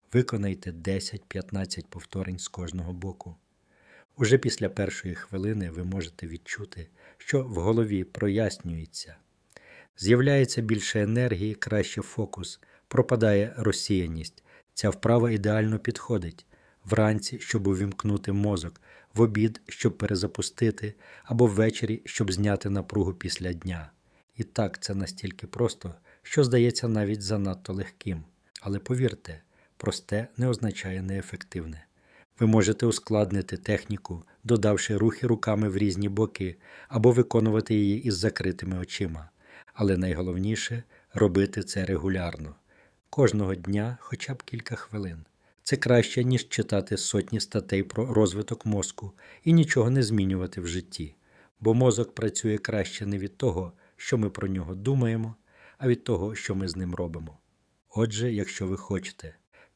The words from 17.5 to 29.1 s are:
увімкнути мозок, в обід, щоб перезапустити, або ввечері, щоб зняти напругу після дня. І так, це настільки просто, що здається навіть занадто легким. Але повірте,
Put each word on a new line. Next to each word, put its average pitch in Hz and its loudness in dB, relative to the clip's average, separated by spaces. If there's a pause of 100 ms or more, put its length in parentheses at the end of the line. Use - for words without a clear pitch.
увімкнути 98 0
мозок, 98 0 (320)
в 107 2
обід, 110 2
щоб - -2
перезапустити, 104 -2 (300)
або 120 4
ввечері, 110 0
щоб 98 -2
зняти 101 0
напругу 95 0
після 90 -6
дня. 82 -8 (440)
І 117 -6
так, - -2
це - -6
настільки 95 -8
просто, - -4 (280)
що - 2
здається 120 4
навіть 107 0
занадто 98 -4
легким. 92 -6 (380)
Але 98 -4
повірте, 120 -2 (360)